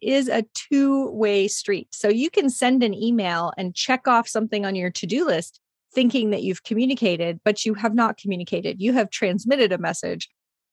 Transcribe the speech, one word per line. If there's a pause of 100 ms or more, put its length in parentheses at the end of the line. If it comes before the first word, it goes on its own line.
is
a (100)
two-way
street.
So
you
can
send
an
email
and
check
off
something
on
your
to-do
list (340)
thinking
that
you've
communicated,
but
you
have
not
communicated.
You
have
transmitted
a
message. (440)